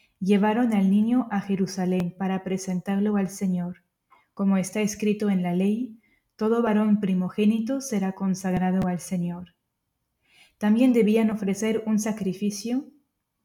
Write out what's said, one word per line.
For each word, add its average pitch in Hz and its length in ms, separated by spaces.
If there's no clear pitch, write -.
llevaron 214 540
al 190 180
niño 226 400
a 202 80
Jerusalén 185 800
para 190 240
presentarlo 190 720
al 190 140
Señor. 180 560
Como 196 240
está 185 240
escrito 208 480
en 185 140
la 175 100
ley, 214 440
todo 226 260
varón 214 380
primogénito 208 800
será 196 320
consagrado 185 760
al 180 140
Señor. 175 560
También 226 340
debían 220 400
ofrecer 208 540
un 214 140
sacrificio, 208 920